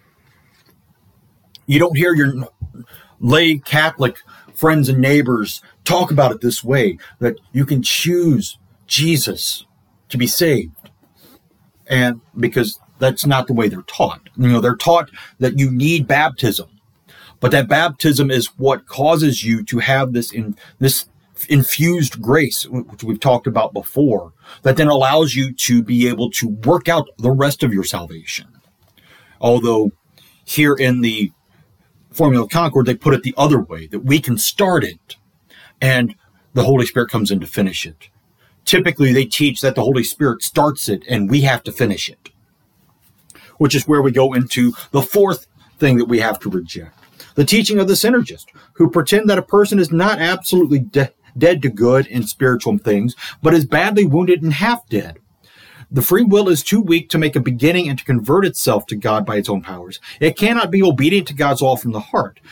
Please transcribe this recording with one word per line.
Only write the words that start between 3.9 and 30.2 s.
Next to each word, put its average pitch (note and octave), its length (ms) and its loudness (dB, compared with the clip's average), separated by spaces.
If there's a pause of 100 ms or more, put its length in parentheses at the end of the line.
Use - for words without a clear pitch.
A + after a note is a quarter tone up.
friends D#3 340 2
and C3 100 2
neighbors B2+ 640 0 (220)
talk F3+ 260 0
about C#3 220 2
it G#2+ 100 -10
this A#2+ 200 -2
way, A#2 360 0 (220)
that A#2+ 160 -2 (160)
you C3+ 120 0
can C3+ 180 -2
choose E3 760 0 (280)
Jesus C#3 800 -2 (460)
to B2+ 80 -6
be A#2+ 80 0
saved. A#2+ 640 -2 (960)
And B2 340 0 (160)
because A#2+ 420 -2 (200)
that's C3 260 0
not C3+ 220 0
the C3+ 80 -2
way A2 140 2
they're F#2 140 -6
taught. - 540 -6
You B2 120 2
know, A#2+ 120 4
they're A#2+ 160 0
taught E3+ 340 2 (280)
that B2+ 200 0
you C3+ 120 2
need C#3+ 360 0
baptism, C3+ 600 0 (720)
but B2 120 0
that C3+ 160 2
baptism D3 640 0
is B2+ 160 -2 (120)
what C3 280 0
causes D3+ 560 0
you A2+ 220 -2
to A#2 140 -4
have B2+ 340 -2
this A#2+ 180 -4
in, A2 260 -8 (220)
this C3 280 0 (420)
infused D3 720 0
grace, B2+ 480 0
which - 360 -12
we've A2 160 -6
talked B2 260 0
about A2 260 -2
before, G2+ 600 -2 (280)
that C3 140 2
then D3+ 120 4
allows C#3 460 2
you C3 180 -4
to A#2+ 300 0
be B2 260 0
able A#2 240 -4
to A2+ 160 -6
work A2+ 400 -2
out E3 280 0
the A#2 140 0
rest C#3 320 0
of B2+ 100 0
your F#2+ 120 -2
salvation. E2+ 640 -12 (920)
Although A#2 520 2 (520)